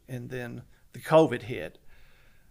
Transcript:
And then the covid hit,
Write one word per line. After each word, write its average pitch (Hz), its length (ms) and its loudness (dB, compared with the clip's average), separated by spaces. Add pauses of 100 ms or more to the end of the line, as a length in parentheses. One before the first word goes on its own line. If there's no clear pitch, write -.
And 120 220 -12
then 120 320 -10 (300)
the 117 80 -16
covid 156 420 6
hit, 104 360 -10 (720)